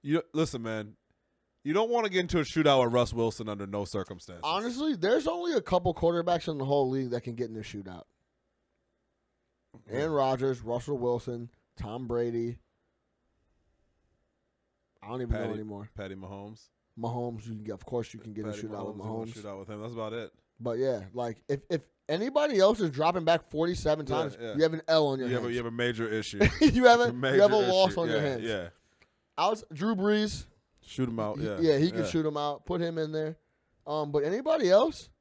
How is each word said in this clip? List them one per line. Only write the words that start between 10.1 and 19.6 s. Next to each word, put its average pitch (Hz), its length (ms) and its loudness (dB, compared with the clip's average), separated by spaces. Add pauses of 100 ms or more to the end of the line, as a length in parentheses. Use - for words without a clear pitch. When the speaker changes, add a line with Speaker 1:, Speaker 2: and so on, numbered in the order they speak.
Speaker 2:
Rodgers, 131 500 0
Russell 120 360 -4
Wilson, 120 520 -4 (260)
Tom 117 320 -8
Brady. 120 500 -2 (2500)
I 101 80 -18
don't 127 120 -6
even 117 120 -2
Speaker 1:
Patty, 107 140 -4
Speaker 2:
know 104 60 -6
anymore. 107 420 -12
Speaker 1:
Patty 95 200 -12
Mahomes. 98 520 -16 (320)
Speaker 2:
Mahomes, 120 460 -8
you 113 80 -12
can 107 100 -12
get, 107 100 -10
of 98 120 -14
course 120 280 -6
you 113 60 -18
can 110 140 -16
get 107 120 -8
Speaker 1:
Patty 104 140 -8
Speaker 2:
in 107 60 -10
a - 40 -10
shootout 107 140 -10
Speaker 1:
Mahomes, 101 40 -8
Speaker 2:
with 104 100 -10
Speaker 1:
you 95 140 -12
want 113 180 -6
Speaker 2:
Mahomes. 113 60 -14
Speaker 1:
a 110 40 -14
shootout 101 200 -12
with 98 100 -16